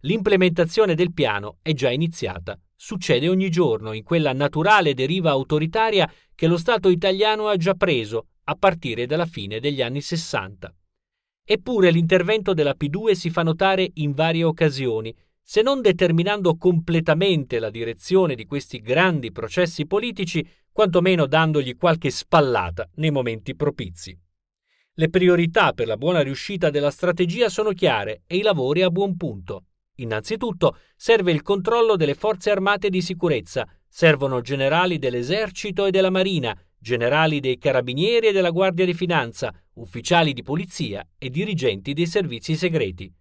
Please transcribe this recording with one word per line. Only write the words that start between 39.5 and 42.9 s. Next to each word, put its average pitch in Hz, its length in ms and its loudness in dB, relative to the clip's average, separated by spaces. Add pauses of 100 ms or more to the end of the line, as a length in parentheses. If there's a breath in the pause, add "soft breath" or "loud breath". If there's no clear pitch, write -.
ufficiali 156 580 0
di 120 100 -8
polizia 131 640 -8 (120)
e 131 100 -10
dirigenti 131 640 -4
dei 165 140 -2
servizi 160 480 -4
segreti. 123 680 -4